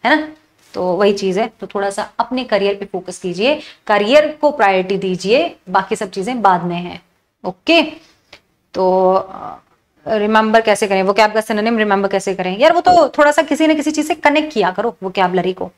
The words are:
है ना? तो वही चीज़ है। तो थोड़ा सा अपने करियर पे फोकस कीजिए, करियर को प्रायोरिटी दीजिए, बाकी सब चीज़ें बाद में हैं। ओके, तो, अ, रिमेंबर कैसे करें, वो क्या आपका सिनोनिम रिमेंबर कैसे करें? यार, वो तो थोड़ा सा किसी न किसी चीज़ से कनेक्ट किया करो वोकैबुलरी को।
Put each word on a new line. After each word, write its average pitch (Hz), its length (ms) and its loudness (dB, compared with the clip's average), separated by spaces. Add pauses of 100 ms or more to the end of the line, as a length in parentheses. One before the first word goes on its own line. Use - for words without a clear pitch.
है 277 100 4
ना? 302 120 -4 (460)
तो 190 100 -6
वही 190 300 2
चीज़ 190 260 -2
है। 233 200 -4
तो 196 80 -14
थोड़ा 196 220 -4
सा 196 200 -8 (100)
अपने 254 240 -4
करियर 196 320 0
पे 196 100 -12
फोकस 185 340 -10
कीजिए, 208 400 -2 (280)
करियर 226 400 4 (140)
को 294 100 2
प्रायोरिटी 196 460 0
दीजिए, 190 580 -2 (140)
बाकी 190 260 -2
सब 202 140 -8
चीज़ें 220 320 -6
बाद 180 220 2
में 175 120 -4
हैं। 175 260 -10 (420)
ओके, 302 380 0 (920)
तो, 185 400 2
अ, - 460 -6 (460)
रिमेंबर 220 560 2
कैसे 214 260 0
करें, 190 160 0
वो 196 100 2
क्या 214 120 4
आपका 214 160 0
सिनोनिम 220 360 -2
रिमेंबर 202 320 0
कैसे 196 240 -2
करें? 185 260 -6
यार, 311 140 4
वो 339 80 2
तो 339 280 4
थोड़ा 294 220 4
सा 320 100 2
किसी 294 260 0
न 311 80 4
किसी 302 160 -2
चीज़ 302 160 -4
से 349 80 -2
कनेक्ट 302 380 0
किया 185 180 0
करो 208 320 -4
वोकैबुलरी 185 500 -2
को। 185 240 -10